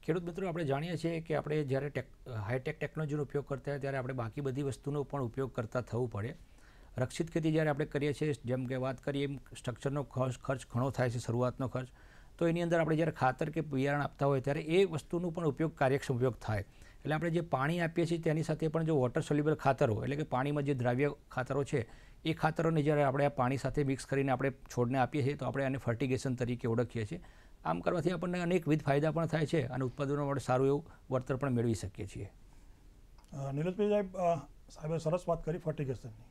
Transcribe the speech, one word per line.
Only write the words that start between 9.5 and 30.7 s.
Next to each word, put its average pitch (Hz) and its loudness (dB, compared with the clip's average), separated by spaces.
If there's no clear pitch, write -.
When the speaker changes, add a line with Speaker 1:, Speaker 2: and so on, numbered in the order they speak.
Speaker 1:
ખર્ચ, 127 -2
ખર્ચ - -4
ઘણો 131 2
થાય 127 0
છે, 120 -4
શરૂઆતનો 120 -2
ખર્ચ, 127 -6
તો 170 2
એની 170 2
અંદર 170 2
આપણે 156 4
જ્યારે 160 2
ખાતર 135 0
કે 156 -4
બિયારણ 143 0
આપતા 139 -2
હોય 139 4
ત્યારે 139 -2
એ 165 4
વસ્તુનો 170 -2
પણ 165 -2
ઉપયોગ, 156 0
કાર્યક્ષમ 135 2
ઉપયોગ 120 2
થાય. 107 -2
એટલે - -6
આપણે 160 0
જે 170 2
પાણી 160 0
આપીએ 165 2
છીએ 170 0
તેની 160 2
સાથે 160 0
પણ 165 0
જો 160 4
વોટર 127 2
સોલ્યુબલ 151 2
ખાતરો, 131 2
એટલે 127 -2
કે 151 -4
પાણીમાં 143 0
જે 143 2
દ્રાવ્ય 123 2
ખાતરો 131 -2
છે, 127 -2
એ 160 0
ખાતરોને 160 2
જ્યારે 147 4
આપણે 143 4
આ - 6
પાણી 131 2
સાથે 135 0
મિક્સ 135 -2
કરીને 139 2
આપણે 135 2
છોડને 123 -2
આપીએ 127 2
છીએ 139 2
તો 143 -6
આપણે 131 -2
આને 135 0
ફર્ટિગેશન 127 0
તરીકે 120 -2
ઓળખીએ 113 0
છીએ. 170 -8
આમ 165 -2
કરવાથી 175 2
આપણને 180 -2
અનેકવિધ 165 2
ફાયદા 147 4
પણ 160 0
થાય 156 0
છે 156 2
અને 131 -2
ઉત્પાદનો 143 -2
માટે 139 0
સારું 131 4
એવું 143 2